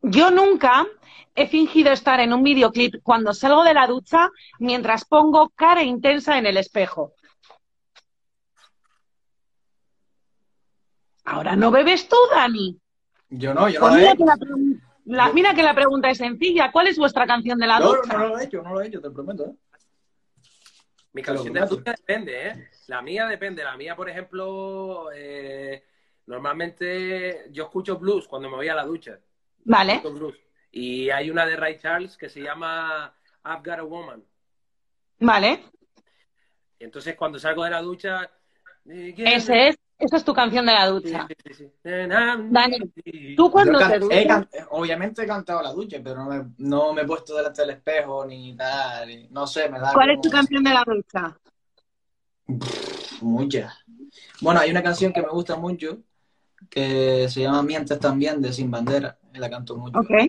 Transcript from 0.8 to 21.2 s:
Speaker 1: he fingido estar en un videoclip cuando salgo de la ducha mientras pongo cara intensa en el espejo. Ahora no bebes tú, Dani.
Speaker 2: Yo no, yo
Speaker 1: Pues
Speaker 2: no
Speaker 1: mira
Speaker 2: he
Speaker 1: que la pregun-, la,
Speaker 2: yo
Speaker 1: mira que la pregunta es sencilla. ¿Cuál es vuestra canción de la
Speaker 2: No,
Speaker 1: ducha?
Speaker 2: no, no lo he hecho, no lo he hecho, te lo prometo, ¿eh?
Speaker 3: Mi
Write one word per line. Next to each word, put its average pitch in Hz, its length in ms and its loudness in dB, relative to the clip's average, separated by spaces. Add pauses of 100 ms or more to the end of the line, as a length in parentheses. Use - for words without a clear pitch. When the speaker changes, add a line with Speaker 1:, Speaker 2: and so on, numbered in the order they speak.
Speaker 1:
he 285 120 0
fingido 311 460 4
estar 233 260 2
en 233 140 2
un 254 100 2
videoclip 240 600 4
cuando 226 280 2
salgo 277 320 4
de 320 120 6
la 262 120 6
ducha 320 440 2 (280)
mientras 233 460 -2
pongo 311 500 6
cara 339 280 6
intensa 277 560 2
en 220 80 0
el 190 100 2
espejo. 170 560 -2 (4000)
Ahora 156 300 -4
no 220 160 4
bebes 285 380 4
tú, 453 80 4 (140)
Dani. 208 480 0 (500)
Speaker 2:
Yo 135 240 -6
no, 190 160 4
yo - 100 -2
Speaker 1:
Pues 233 140 6
Speaker 2:
no 294 40 8
Speaker 1:
mira 381 140 10
Speaker 2:
he 370 60 4
Speaker 1:
que 339 80 4
la 302 100 6
pregun-, 277 460 -2 (240)
la, 247 220 2
Speaker 2:
yo - 60 2
Speaker 1:
mira 370 200 4
que 320 100 4
la 294 100 4
pregunta 269 360 2
es 262 80 0
sencilla. 262 540 0
¿Cuál 349 160 4
es 349 100 0
vuestra - 280 2
canción 240 340 0
de 233 80 0
la 226 120 6
Speaker 2:
No, - 160 6
Speaker 1:
ducha? 240 180 -2
Speaker 2:
no, 214 60 -2
no 220 100 0
lo 226 100 -6
he 262 60 -4
hecho, 190 160 -10
no 175 120 -12
lo 190 80 -4
he 208 60 -6
hecho, 208 140 -14
te 147 60 -14
lo 139 60 -14
prometo, 147 340 -10
¿eh? - 80 -18 (1600)
Speaker 3:
Mi 135 80 -14